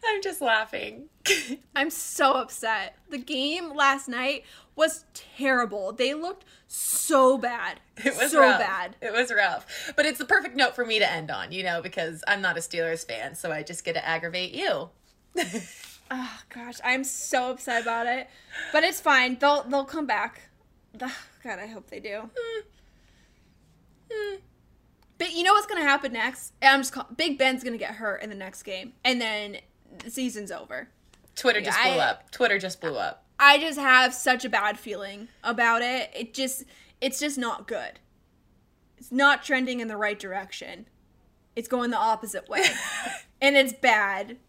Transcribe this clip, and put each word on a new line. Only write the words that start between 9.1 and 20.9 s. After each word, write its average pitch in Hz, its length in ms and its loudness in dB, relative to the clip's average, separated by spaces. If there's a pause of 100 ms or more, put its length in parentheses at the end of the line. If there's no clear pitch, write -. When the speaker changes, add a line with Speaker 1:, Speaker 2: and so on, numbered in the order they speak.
Speaker 1:
was 240 200 0
rough. 202 640 0
But 294 100 4
it's 302 120 0
the 294 80 -6
perfect 359 300 4
note 262 180 4
for 247 120 -2
me 220 140 2
to 202 120 4
end 160 180 -4
on, 101 220 -6
you 185 120 -6
know, 175 180 -2
because 165 460 -6
I'm 202 140 0
not 175 160 0
a 170 40 -4
Steelers 165 440 -4
fan, 117 300 -8
so 170 160 -6
I 151 100 -4
just 160 220 -10
get 170 100 -4
to 165 140 -4
aggravate 170 460 -4
you. 208 360 -2 (460)
<laughs> 214 260 -4 (500)
Speaker 2:
Oh, 254 280 -8 (120)
gosh, 240 320 -14
I'm 262 200 0
so 254 480 -2
upset 247 320 -4
about 233 240 -2
it. 247 200 -2 (460)
But 311 100 6
it's 359 160 0
fine. 254 380 4
They'll, 285 240 6
they'll 269 240 0
come 302 220 -6
back. 214 340 -2 (580)